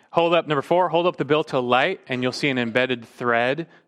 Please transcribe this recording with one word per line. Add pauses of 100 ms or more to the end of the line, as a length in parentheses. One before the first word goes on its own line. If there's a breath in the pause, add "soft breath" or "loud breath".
(120 soft breath)
Hold
up,
number
four,
hold
up
the
bill
to
light,
and
you'll
see
an
embedded
thread (200 soft breath)